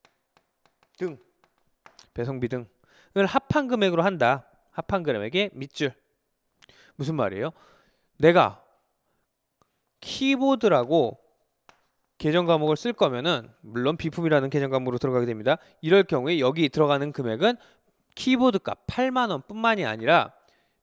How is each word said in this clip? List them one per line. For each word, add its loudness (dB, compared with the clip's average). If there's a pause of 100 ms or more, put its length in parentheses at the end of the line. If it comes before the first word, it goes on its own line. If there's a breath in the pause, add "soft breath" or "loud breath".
(960)
등, -10 (960)
배송비 -6
등을 -6
합한 -2
금액으로 0
한다. 0 (240)
합한 -6
금액의 -2
밑줄. -6 (1000 soft breath)
무슨 -6
말이에요? -4 (640 soft breath)
내가 4 (1400)
키보드라고 0 (960)
계정 0
과목을 2
쓸 -6
거면은, -2 (120)
물론 -2
비품이라는 0
계정 -2
과목으로 -2
들어가게 0
됩니다. -2 (240 soft breath)
이럴 6
경우에 0
여기 2
들어가는 0
금액은 0 (600 soft breath)
키보드 2
값 -8
팔만 -2
원뿐만이 -4
아니라 0 (500)